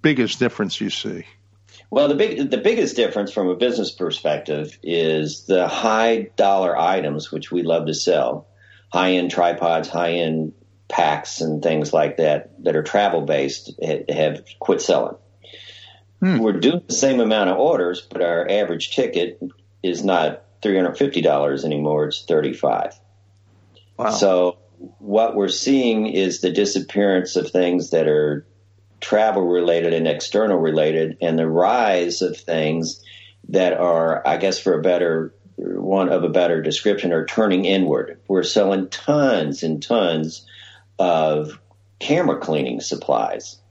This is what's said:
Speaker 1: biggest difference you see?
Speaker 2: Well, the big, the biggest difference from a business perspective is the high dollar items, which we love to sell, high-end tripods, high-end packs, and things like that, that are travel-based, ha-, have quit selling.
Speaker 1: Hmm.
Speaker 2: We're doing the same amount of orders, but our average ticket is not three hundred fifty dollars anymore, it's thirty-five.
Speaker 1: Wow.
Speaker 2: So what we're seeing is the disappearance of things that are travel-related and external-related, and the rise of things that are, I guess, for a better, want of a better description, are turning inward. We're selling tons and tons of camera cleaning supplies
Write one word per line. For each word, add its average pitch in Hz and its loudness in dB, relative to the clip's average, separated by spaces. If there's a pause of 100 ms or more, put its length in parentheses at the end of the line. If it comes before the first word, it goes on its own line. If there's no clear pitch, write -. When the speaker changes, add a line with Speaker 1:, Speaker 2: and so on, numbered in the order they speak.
Speaker 1:
biggest 127 2
difference 113 -2
you 98 -4
see? - -8 (640)
Speaker 2:
Well, 147 2
the 143 2
big, 143 0
the 123 0
biggest 214 0
difference 104 -2
from 95 0
a 90 0
business 113 0
perspective 76 -4
is 80 -2
the 90 2
high 110 0
dollar 95 2
items, 78 -2
which 78 -10
we 87 -2
love 82 0
to 78 -4
sell, 71 0 (460)
high-end 90 0
tripods, 85 0
high-end 85 -2 (360)
packs, - -2
and 78 -4
things 78 0
like 76 2
that, 76 0 (120)
that 82 0
are 76 0
travel-based, 76 -2
ha-, 78 -4
have 76 -2 (140)
quit - 0
selling. 69 0 (1040)
Speaker 1:
Hmm. 185 2
Speaker 2:
We're 110 2
doing 170 2
the 120 -6
same 135 2
amount 107 2
of 95 0
orders, 92 0
but 87 -6
our 85 0
average 95 -2
ticket - -2 (420)
is 90 -4
not 85 0 (180)
three 98 0
hundred 90 0
fifty 139 0
dollars 71 2
anymore, 76 -2
it's - -8
thirty-five. 76 0 (1040)
Speaker 1:
Wow. 117 -2
Speaker 2:
So 95 2 (400)
what 107 0
we're 101 0
seeing 117 2
is 90 -2
the 92 0
disappearance 95 0
of 85 -2
things 87 0
that 80 2
are 76 0 (540)
travel-related 87 2
and 80 0
external-related, 80 0
and 82 0
the 82 0
rise 90 2
of 90 -2
things 80 -4 (460)
that 92 2
are, 82 2
I 85 2
guess, 92 0
for 87 0
a 78 -4
better, 85 0 (240)
want 92 -2
of 87 2
a 78 0
better 85 2
description, 90 0
are 80 0
turning 98 0
inward. 87 0
We're 92 2
selling 95 0
tons 123 0
and 78 -4
tons 85 -2 (540)
of 78 0 (400)
camera 160 0
cleaning 65 -4
supplies 55 -4 (120)